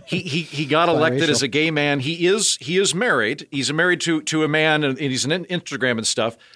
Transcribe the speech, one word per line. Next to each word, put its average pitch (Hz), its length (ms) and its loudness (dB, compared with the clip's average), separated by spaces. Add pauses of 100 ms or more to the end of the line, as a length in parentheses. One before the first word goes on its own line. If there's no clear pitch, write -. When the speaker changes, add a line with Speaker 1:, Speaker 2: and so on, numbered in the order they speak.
Speaker 1:
he, 175 140 -4
he, 170 220 -4
he 151 220 -6
got 156 240 2
elected 151 340 2
Speaker 2:
biracial. 156 80 4
Speaker 1:
as 131 120 2
a 139 60 -2
gay 156 240 0
man. 147 260 0
He 165 300 -2
is, 202 320 2
he 160 180 -2
is 196 160 2
married. 147 560 0
He's 139 220 -4
married 170 300 2
to, 156 200 0
to 156 220 0
a 147 40 2
man, 156 360 2
and, 131 120 -2
and 139 140 -4
he's 117 140 -2
an 143 80 -2
in-, 175 140 -2
Instagram 147 520 -4
and 110 80 -6
stuff. 117 300 -2 (200)